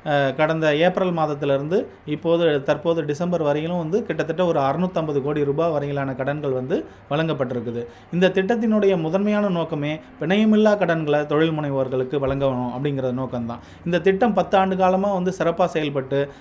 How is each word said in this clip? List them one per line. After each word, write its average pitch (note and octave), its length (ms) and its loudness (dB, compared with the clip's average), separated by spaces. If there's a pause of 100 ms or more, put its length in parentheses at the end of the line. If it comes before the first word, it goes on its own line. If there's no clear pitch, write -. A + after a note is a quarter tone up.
அஹ், C#3+ 300 0
கடந்த D#3 420 2
ஏப்ரல் F3+ 380 2
மாதத்திலிருந்து D3+ 720 0 (200)
இப்போது, D3+ 560 2
தற்போது D3+ 420 0
டிசம்பர் E3 380 -2
வரையிலும் D#3 360 0
வந்து F3 280 -2
கிட்டத்தட்ட E3 400 -2
ஒரு D#3+ 140 2
அறுநூத்தம்பது D3+ 640 0
கோடி D3 220 -2
ரூபாய் D3+ 260 0
வரையிலான C#3+ 440 -4
கடன்கள் C#3+ 360 -4
வந்து C3 340 -2 (260)
வழங்கப்பட்டிருக்குது. B2 760 -4 (260)
இந்த F3+ 160 4
திட்டத்தினுடைய G3 720 2
முதன்மையான G3+ 480 0
நோக்கமே D#3 520 -2 (200)
பிணையமில்லா G#3+ 560 4
கடன்களை D#3+ 500 0
தொழில் D#3 260 2
முனைவோர்களுக்கு C3+ 760 -2
வழங்கணும் C3+ 300 0
அப்படிங்கிற B2+ 560 -4
நோக்கம்தான். A#2+ 460 -6 (260)
இந்த F3 160 0
திட்டம் F#3+ 320 2
பத்து F#3 260 2
ஆண்டு F#3+ 180 2
காலமா F#3+ 360 2
வந்து F3+ 260 -2
சிறப்பா E3 260 0
செயல்பட்டு, C#3 640 -2 (120)